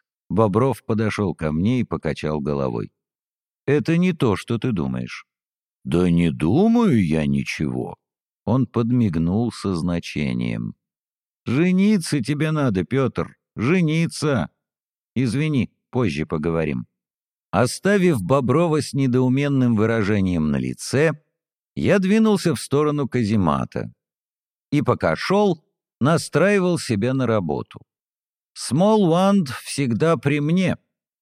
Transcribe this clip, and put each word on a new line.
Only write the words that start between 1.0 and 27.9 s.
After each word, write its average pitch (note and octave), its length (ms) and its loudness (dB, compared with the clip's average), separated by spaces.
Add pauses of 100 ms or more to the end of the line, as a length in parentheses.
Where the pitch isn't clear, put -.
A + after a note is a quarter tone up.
ко D#2 160 -4
мне G#2+ 300 0
и - 20 0
покачал D2+ 580 -4
головой. C2+ 500 -4 (760)
«Это D3+ 320 0
не F3+ 160 2
то, A2+ 220 2
что A#2 240 -4
ты C3 120 -2
думаешь». C2 540 -4 (580)
«Да F2+ 260 2
не E2+ 220 4
думаю D3 720 2
я D#2 200 0
ничего». C#2 720 -4 (480)
Он B2 220 0
подмигнул A2+ 840 0
со G2 240 -4
значением. B1+ 1000 -4 (720)
«Жениться F3+ 760 2
тебе D3+ 300 -2
надо, B2+ 320 0
Пётр, B2 520 -2 (200)
жениться!» D3+ 960 0 (640)
«Извини, C3 560 0 (200)
позже D#2 340 -2
поговорим». D#2 600 -2 (640)
Оставив E3 720 2
Боброва C#3+ 580 2
с - 120 -8
недоуменным C3 840 2
выражением G2+ 760 2
на C#2+ 80 0
лице, C2+ 540 -2 (640)
я B2+ 240 2
двинулся G3 560 2
в - 40 -6
сторону D3 480 0
каземата. D#2+ 840 0 (800)
И C#3+ 100 2
пока F2+ 340 0
шёл, G3 480 0 (360)
настраивал E3+ 800 2
себя A#2 340 -2
на C3 140 -2
работу. D#2+ 520 -2 (760)